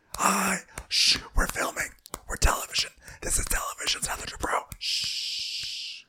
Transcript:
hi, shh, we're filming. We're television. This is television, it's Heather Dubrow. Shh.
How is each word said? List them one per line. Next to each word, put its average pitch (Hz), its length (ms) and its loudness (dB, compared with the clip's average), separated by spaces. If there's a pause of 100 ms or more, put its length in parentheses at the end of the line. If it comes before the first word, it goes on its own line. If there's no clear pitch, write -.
(160)
hi, 190 420 4 (300)
shh, - 300 4 (160)
we're - 120 8
filming. - 440 -2 (380)
We're - 80 -6
television. - 540 2 (320)
This - 160 0
is - 80 2
television, - 540 -2
it's - 80 -4
Heather - 180 -4
Dubrow. - 380 -2 (140)
Shh. - 1300 -6